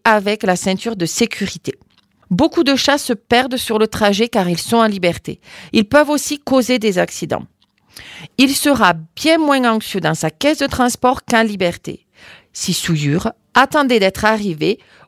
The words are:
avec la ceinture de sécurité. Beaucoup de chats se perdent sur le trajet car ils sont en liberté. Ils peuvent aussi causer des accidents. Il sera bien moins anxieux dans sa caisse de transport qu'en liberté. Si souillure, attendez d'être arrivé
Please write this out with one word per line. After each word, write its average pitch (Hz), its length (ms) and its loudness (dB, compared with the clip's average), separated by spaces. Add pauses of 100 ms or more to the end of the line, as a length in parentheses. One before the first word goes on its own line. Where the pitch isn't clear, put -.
avec 208 380 2
la 185 120 2
ceinture 190 400 -4
de 175 100 -2
sécurité. - 680 -4 (560)
Beaucoup 311 340 0
de 269 140 2
chats 285 220 2
se - 120 -6
perdent 240 460 0
sur 226 200 -4
le 220 100 2
trajet 214 420 0
car 190 180 0
ils 170 120 -2
sont - 180 -2
en 226 100 4
liberté. 175 540 -4 (320)
Ils 214 160 0
peuvent 294 200 4
aussi 294 300 -4
causer 254 400 0
des 202 200 0
accidents. 156 480 -4 (920)
Il 269 180 4
sera 220 380 4 (220)
bien 320 240 2
moins 277 260 2
anxieux 220 340 -2
dans 160 160 -2
sa 156 140 -4
caisse 294 300 -2
de 277 80 -2
transport 254 580 0
qu'en 226 180 2
liberté. 190 600 -4 (480)
Si - 180 -6
souillure, 151 600 -2 (240)
attendez 262 440 4
d'être 190 260 0
arrivé 202 540 0 (280)